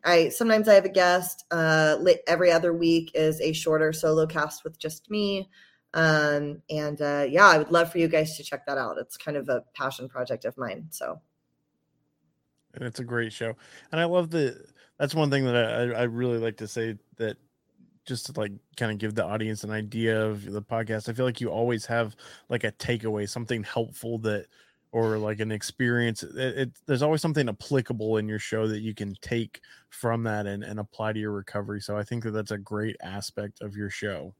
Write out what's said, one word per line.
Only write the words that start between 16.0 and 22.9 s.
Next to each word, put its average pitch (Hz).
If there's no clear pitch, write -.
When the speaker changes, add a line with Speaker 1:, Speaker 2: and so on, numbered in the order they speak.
Speaker 2:
I -
really 120
like 113
to 110
say, 113
that 110
just 123
to, -
like, 104
kinda 110
give 107
the 110
audience 107
an 104
idea 110
of 104
the 101
podcast. 110
I 117
feel 127
like 123
you 117
always 117
have, 117
like, 120
a 107
takeaway, 107